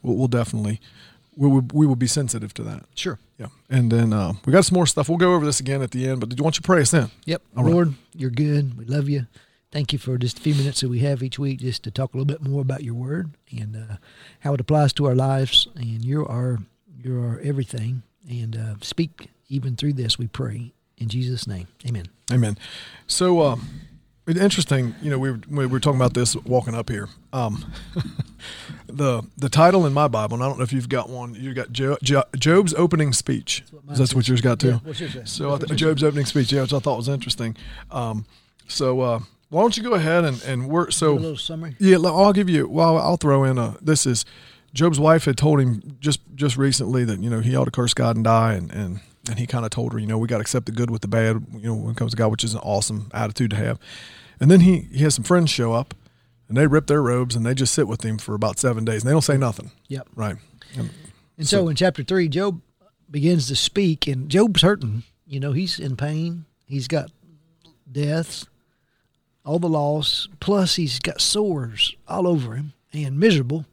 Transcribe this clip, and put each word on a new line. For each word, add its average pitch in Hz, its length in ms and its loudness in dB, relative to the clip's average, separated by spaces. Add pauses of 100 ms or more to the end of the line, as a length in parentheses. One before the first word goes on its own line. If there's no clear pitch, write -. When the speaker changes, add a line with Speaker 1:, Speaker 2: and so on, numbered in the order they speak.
Speaker 1:
we'll, 120 140 -2
we'll 127 140 0
definitely, 110 500 -2 (560)
we 139 140 2
will, 135 240 4
we 151 120 6
will 131 120 4
be 123 100 0
sensitive 117 460 -4
to 113 100 -10
that. 104 220 -12 (100)
Speaker 2:
Sure. 147 240 -8 (180)
Speaker 1:
Yeah. 107 100 -12 (220)
And 123 220 2
then, 117 220 2
uh, 95 200 0 (120)
we 135 80 2
got 185 100 8
some 180 120 2
more 180 120 4
stuff. 147 220 0
We'll 170 80 0
go 180 160 4
over 156 120 2
this 139 140 0
again 135 220 -4
at 127 100 -4
the 127 160 -4
end, 131 140 -2
but 117 80 -6
did 123 100 -6
you 143 60 0
want 160 100 0
you - 60 -4
pray 180 200 4
us 135 120 2
in? 123 180 2 (140)
Speaker 2:
Yep. 165 160 -4 (160)
Speaker 1:
All 127 80 2
right. 165 80 4
Speaker 2:
Lord, 170 200 4 (220)
you're 131 140 -4
good. 143 480 0
We 113 80 -14
love 139 240 -2
you. 139 180 -2 (460)
Thank 147 180 -4
you 139 80 -2
for 127 180 -4
just 123 220 -4
a - 20 -20
few 151 140 0
minutes 139 240 0
that 131 100 -2
we 120 100 -2
have 139 220 0
each 131 160 -8
week 135 220 -4
just 127 240 -6
to 107 80 -10
talk 131 220 -4
a 127 40 -6
little 135 80 -2
bit 151 160 -2
more 139 200 -2
about 135 240 -4
your 117 80 -8
word 147 380 -6 (200)
and, 110 240 -10
uh, 110 200 -12 (440)
how 143 140 -2
it 127 80 -2
applies 147 320 4
to 143 140 0
our 127 80 2
lives. 135 600 2
And 113 300 -6
you're 147 260 -2
our, 123 280 -2 (380)
you're 123 220 -6
our 120 220 -4
everything. 127 600 -4 (260)
And, 113 260 -6
uh, 110 260 -6
speak - 460 -6 (220)
even 131 260 -4
through 147 180 -2
this, 120 240 -4
we 120 100 -6
pray. 120 440 -10 (240)
In 113 140 -8
Jesus' 123 380 -6
name, 90 200 -10 (200)
amen. 104 180 -6 (260)
Speaker 1:
Amen. 113 240 2 (520)
So, 180 340 2
uh, 135 140 2 (720)
it's 165 120 0
interesting, 139 640 2
you 151 80 -4
know, 139 80 -2
we 135 140 -2
were, 113 180 -6
we 143 160 -2
were 127 140 0
talking 139 200 2
about 123 140 4
this 123 220 0
walking 123 400 -2
up 113 140 -6
here. 101 200 -6 (240)
Um, 117 320 -4 (300)
<laughs> 170 80 -2 (840)
the, 131 360 -2 (140)
the 135 120 -4
title 175 360 6
in 139 80 0
my 147 140 2
Bible, 110 280 -2
and 120 80 -2
I 131 40 -2
don't 135 100 -4
know 127 60 -2
if 123 100 -4
you've 123 160 -4
got 123 200 -4
one, 120 260 -12
you 131 180 -12
got 123 180 -8
Jo-, 135 320 -2
Jo-, 135 200 2 (140)
Job's 165 380 4
opening 156 380 2
speech. - 480 -4
Speaker 2:
That's - 120 -20
what 147 120 -20
mine 143 120 -10
Speaker 1:
That's 127 180 2
what 123 100 4
Speaker 2:
says. 120 40 -2
Speaker 1:
yours 123 120 2
got, 120 180 2
too? 131 100 2
Speaker 2:
Yeah, 120 140 2
what's 151 160 -12
yours 170 140 -8
say? 123 120 -12
Speaker 1:
So, 143 240 -6
I - 40 0
Speaker 2:
What's 143 120 -4
Speaker 1:
th-, 147 60 -10
Speaker 2:
yours 131 100 -2
Speaker 1:
Job's 156 200 2
Speaker 2:
say? 151 60 4
Speaker 1:
opening 143 180 0
speech, 123 260 0
yeah, 139 100 2
which 131 120 -2
I 139 60 0
thought 123 180 -2
was 117 120 -4
interesting. 120 460 -4 (360)
Um, 110 340 -6 (420)
so, 131 340 -2
uh, 120 180 0 (300)
why 160 120 0
don't 233 160 4
you 214 60 -6
go 240 100 0
ahead 165 320 2
and, 127 180 -2
and 131 260 -4
we're, 165 220 0
so 151 220 2
Speaker 2:
Do 139 60 2
a - 20 -2
little 160 160 -6
summary? 160 420 -10
Speaker 1:
Yeah, 190 160 8
l-, 170 120 2
I'll 190 260 6
give 190 160 2
you, 147 180 2
well, 160 300 4
I'll 160 200 2
throw 139 260 4
in 131 140 2
a, 113 240 -2
this 151 240 2
is, 120 200 0 (480)
Job's 151 260 2
wife 156 260 6
had 131 120 2
told 151 220 4
him 127 400 0
just, 143 200 0 (160)
just 135 220 0
recently 127 480 2
that, 104 140 -2
you 110 100 -2
know, 110 120 0
he 123 140 2
ought 131 100 2
to - 60 -4
curse 120 220 0
God 117 220 0
and 113 100 0
die, 113 280 4
and, 90 180 -6
and, 98 280 -6 (300)
and 107 100 -4
he 120 60 -2
kinda 120 240 -4
told 117 240 -4
her, 113 60 -4
you 107 80 -4
know, 110 100 0
"We 113 100 0
gotta 113 140 -2
accept 117 240 -2
the 110 80 -6
good 117 160 0
with 117 140 -4
the 101 40 -6
bad, 110 460 2
you 110 140 -10
know, 113 80 -2
when 110 160 -4
it 113 60 -4
comes 113 140 -2
to 113 60 -2
God," 113 140 4
which 113 120 -2
is 110 120 -2
an - 60 -6
awesome 107 520 -2
attitude 110 380 -2
to 104 40 -2
have. 113 240 -2 (640)
And 135 100 6
then 185 100 10
he, 175 300 6
he 135 120 0
has 151 120 4
some 113 80 -6
friends 170 280 4
show 117 220 0
up, 117 200 -2 (560)
and 113 80 0
they 151 100 6
rip 147 200 4
their 151 160 4
robes, 123 320 0
and 113 100 0
they 127 80 0
just 131 200 0
sit 117 140 2
with 110 160 -6
him 110 140 -2
for 107 160 -8
about 107 260 -2
seven 113 240 0
days, 110 200 -2
and 120 60 0
they 143 40 4
don't 160 80 4
say 139 160 2
nothing. 123 340 -2 (180)
Speaker 2:
Yep. 135 260 -10
Speaker 1:
Right. 107 200 -6 (400)
And 113 140 -6 (480)
Speaker 2:
And 151 100 -4
so 196 160 4
Speaker 1:
so 170 60 0
Speaker 2:
in 147 60 -2
chapter 180 280 2
three, 185 240 2
Job 175 320 -2 (520)
begins 147 380 2
to 139 60 -2
speak, 180 520 0
and 135 200 -4
Job's 185 360 4
hurting. 123 400 2 (240)
You 139 120 -8
know, 143 120 -2
he's 170 280 -2
in 131 160 -6
pain. 160 500 -4 (200)
He's 131 240 -6
got 151 220 -2 (800)
death, 147 560 -4 (1000)
all 156 140 -2
the 170 100 0
loss, 147 580 -2 (120)
plus 190 380 2
he's 135 220 -2
got - 220 -4
sores 151 720 -2 (120)
all 180 200 0
over 127 280 0
him, 143 180 -8 (180)
and 143 280 -4
miserable. 156 540 2